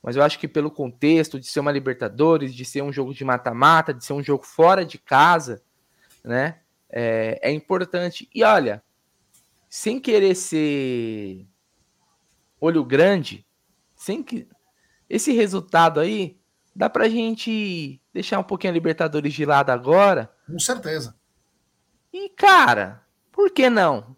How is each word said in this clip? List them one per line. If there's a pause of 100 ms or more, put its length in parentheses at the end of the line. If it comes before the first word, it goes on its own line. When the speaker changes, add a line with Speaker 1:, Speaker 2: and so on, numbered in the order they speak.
Speaker 1:
Mas
eu
acho
que
pelo
contexto
de
ser
uma
Libertadores,
de
ser
um
jogo
de
mata-mata,
de
ser
um
jogo
fora
de
casa, (600)
né? (300)
É,
é
importante.
E
olha, (880)
sem
querer
ser (1120)
olho
grande, (520)
sem
que, (600)
esse
resultado
aí (340)
dá
pra
gente (120)
deixar
um
pouquinho
a
Libertadores
de
lado
agora. (140)
Speaker 2:
Com
certeza. (960)
Speaker 1:
E,
cara, (280)
por
que
não?